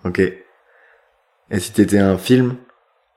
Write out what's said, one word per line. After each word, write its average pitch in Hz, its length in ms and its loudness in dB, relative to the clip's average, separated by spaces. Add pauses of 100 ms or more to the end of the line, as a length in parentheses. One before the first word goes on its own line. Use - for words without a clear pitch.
Ok. 90 160 -6
Et - 1400 -8
si - 120 -10
t'étais 101 280 2
un 95 180 2
film ? 127 400 0 (600)